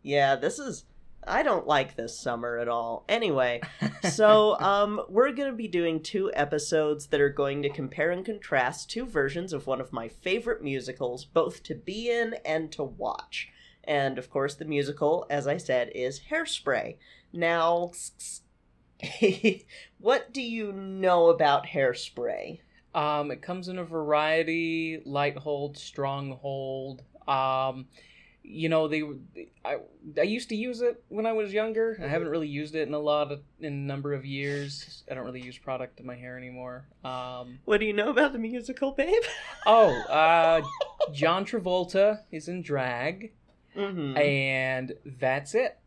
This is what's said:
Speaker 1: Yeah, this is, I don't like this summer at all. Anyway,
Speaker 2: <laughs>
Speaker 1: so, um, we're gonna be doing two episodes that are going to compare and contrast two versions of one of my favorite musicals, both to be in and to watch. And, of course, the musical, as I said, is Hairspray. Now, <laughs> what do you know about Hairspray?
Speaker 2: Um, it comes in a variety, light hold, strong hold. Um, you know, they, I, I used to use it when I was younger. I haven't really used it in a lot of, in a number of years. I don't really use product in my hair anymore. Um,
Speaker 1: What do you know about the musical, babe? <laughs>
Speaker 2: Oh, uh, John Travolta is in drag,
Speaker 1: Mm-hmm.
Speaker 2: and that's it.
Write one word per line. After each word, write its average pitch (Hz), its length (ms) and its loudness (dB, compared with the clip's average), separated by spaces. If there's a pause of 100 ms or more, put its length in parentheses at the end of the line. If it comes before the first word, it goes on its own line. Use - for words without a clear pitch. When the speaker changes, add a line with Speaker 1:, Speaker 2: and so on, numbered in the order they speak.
Speaker 1:
Yeah, 139 320 4
this 139 240 -2
is, 262 240 -8 (420)
I 240 160 0
don't 226 240 2
like 143 300 0
this 113 200 -8
summer 120 420 -4
at 117 100 -2
all. 117 400 -2
Anyway, 135 520 2 (240)
Speaker 2:
<laughs> - 240 -4
Speaker 1:
so, 214 520 8
um, 202 480 2
we're 247 240 4
gonna 269 200 -2
be 226 140 -6
doing 170 340 0
two 190 320 -2
episodes 151 760 0
that 147 120 2
are 143 80 8
going 139 340 0
to 139 60 0
compare 147 440 -2
and 185 120 -4
contrast 135 640 -2
two 240 160 -6
versions 170 480 -2
of 143 140 -6
one 131 140 0
of 127 120 -8
my 117 140 -6
favorite 220 560 -2
musicals, 131 640 -4
both - 400 0
to - 100 -8
be 220 340 -6
in 233 260 0 (100)
and 156 280 -2
to 143 120 -6
watch. - 640 -8 (340)
And, 139 340 0
of 127 140 -10
course, 143 240 0
the 160 100 -12
musical, 147 640 0
as 143 200 0
I 147 80 0
said, 127 360 0
is 127 280 -4 (100)
Hairspray. 302 680 -2 (340)
Now, 170 580 2 (1120)
<laughs> - 100 -10 (880)
what 247 340 2
do 269 100 -8
you 226 300 -6
know 190 580 4
about 147 360 4
Hairspray? 123 960 -2 (340)
Speaker 2:
Um, 147 380 0
it 120 100 -10
comes 180 240 -8
in 185 120 -8
a 175 60 -6
variety, 160 1200 0
light 143 320 -2
hold, 143 420 -4
strong 139 600 -6
hold. 135 640 -8 (240)
Um, 131 600 0 (580)
you 160 240 -4
know, 160 200 4
they, 151 160 -2 (600)
I, - 120 -4 (420)
I 147 40 4
used 220 260 0
to 226 80 -6
use 233 240 -6
it 240 260 0
when 214 200 -4
I 226 60 0
was 214 200 -2
younger. 220 500 0
I 135 60 -6
haven't 170 180 0
really 156 220 -2
used 151 260 -8
it 156 140 -2
in 143 40 -4
a 151 60 -2
lot 147 320 2
of, 143 100 -8 (200)
in 151 120 -8
a 143 40 -6
number 139 380 -4
of 131 120 -8
years. 143 840 -8
I 131 60 -8
don't 131 100 -8
really 127 160 -10
use 123 180 -14
product 127 420 -8
in 127 60 -16
my 123 100 -12
hair 127 200 -14
anymore. 127 520 -14 (160)
Um, 127 600 -10
Speaker 1:
What 208 120 4
do 214 80 2
you 214 60 0
know 208 160 2
about 285 240 4
the 240 80 -6
musical, 247 500 -4
babe? 339 320 2 (200)
<laughs> - 220 -14
Speaker 2:
Oh, 214 280 8
uh, 160 680 6 (500)
John 165 320 2
Travolta 190 800 2 (100)
is 160 160 -10
in 175 140 -6
drag, 143 720 -2 (440)
Speaker 1:
Mm-hmm. 175 400 -2
Speaker 2:
and 135 760 2 (140)
that's 135 480 -2
it. 240 320 0